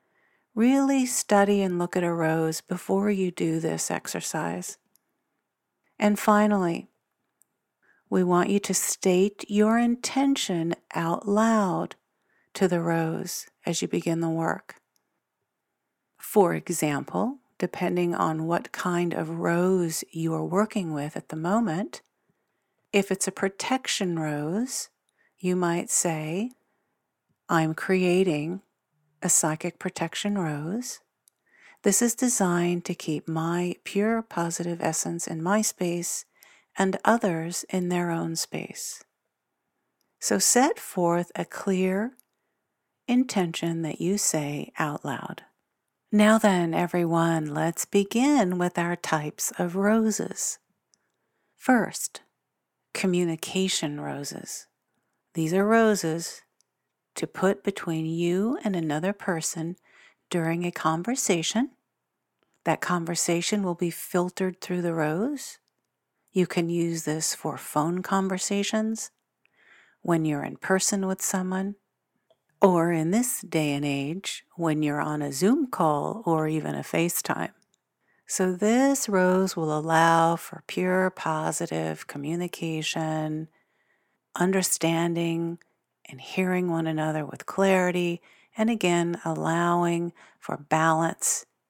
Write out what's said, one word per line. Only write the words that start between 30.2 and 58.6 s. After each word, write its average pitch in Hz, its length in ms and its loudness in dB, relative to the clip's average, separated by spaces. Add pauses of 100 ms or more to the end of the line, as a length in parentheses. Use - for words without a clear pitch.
rose. 165 640 -4 (800)
This 202 200 4
is 240 140 2
designed 175 680 2
to 175 100 -4
keep - 320 -6
my 170 560 -2
pure 220 380 0
positive 170 600 -4
essence 170 460 -2
in 160 160 -4
my 202 180 4
space 175 640 -4 (520)
and 190 260 2
others 175 640 2
in 180 200 0
their 175 200 0
own 165 280 -2
space." - 640 -8 (1160)
So 202 200 0
set 262 400 4
forth 175 560 0
a 175 80 -4
clear 190 720 -2 (920)
intention 175 760 0
that 156 180 -6
you 190 180 0
say 147 600 -2
out 147 260 -4
loud. - 400 -8 (680)
Now 214 280 8
then, 175 340 4
everyone, 165 800 2
let's 160 320 -2
begin 202 720 4
with 175 220 0
our 170 160 0
types - 640 -2
of 180 160 -2
roses. 214 800 0 (1000)
First, - 640 -2 (760)
communication 175 1080 0
roses. - 640 -10 (680)
These 160 180 0
are 196 140 4
roses 208 720 2 (720)
to - 140 -6
put - 360 0
between 160 440 -4
you 175 560 0